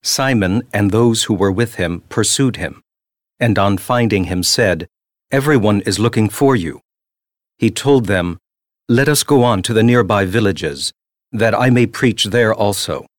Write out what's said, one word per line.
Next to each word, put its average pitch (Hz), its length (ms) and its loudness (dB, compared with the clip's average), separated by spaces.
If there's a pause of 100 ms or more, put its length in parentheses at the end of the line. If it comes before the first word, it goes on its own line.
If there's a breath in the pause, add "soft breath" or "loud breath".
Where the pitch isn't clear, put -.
Simon 117 680 0
and 104 160 0
those 113 360 2
who 113 100 -2
were 98 160 0
with 110 240 -4
him 87 340 -6
pursued 117 460 -2
him, - 260 -12 (580)
and 110 200 0
on 98 180 0
finding 107 460 -2
him 90 180 -4
said, 87 480 0 (400)
"Everyone 127 520 2
is 98 180 -4
looking 110 280 0
for 139 280 2
you." 82 260 -6 (800)
He 110 100 2
told 135 380 2
them, 87 320 -2 (500)
"Let 131 180 2
us 147 140 0
go 139 220 2
on 113 180 2
to 110 140 -4
the 110 80 4
nearby 107 420 4
villages, 92 680 -2 (400)
that 110 220 0
I 120 160 0
may 123 160 4
preach 120 400 -2
there 110 260 0
also. 101 540 -4 (140)